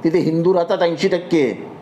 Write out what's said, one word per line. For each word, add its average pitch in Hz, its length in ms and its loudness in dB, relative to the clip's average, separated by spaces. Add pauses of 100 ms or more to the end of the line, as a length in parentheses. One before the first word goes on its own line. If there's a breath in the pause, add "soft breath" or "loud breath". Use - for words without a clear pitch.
तिथे 165 160 2
हिंदू 165 340 2
राहतात 180 280 0
ऐंशी 170 260 0
टक्के 170 600 0 (140)